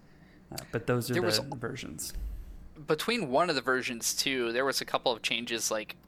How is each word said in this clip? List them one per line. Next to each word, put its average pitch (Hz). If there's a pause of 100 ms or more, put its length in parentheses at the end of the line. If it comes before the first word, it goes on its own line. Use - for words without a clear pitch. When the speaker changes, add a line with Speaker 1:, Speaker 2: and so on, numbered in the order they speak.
(520)
Speaker 1:
uh, - (140)
but 117
those 123
are 120
Speaker 2:
There 117
Speaker 1:
the 113
Speaker 2:
was 107 (200)
Speaker 1:
versions. - (760)
Speaker 2:
Between 180
one 151
of 156
the 135
versions, 123
too, 127
there 127
was 135
a -
couple 131
of 107
changes, 117
like, 107 (120)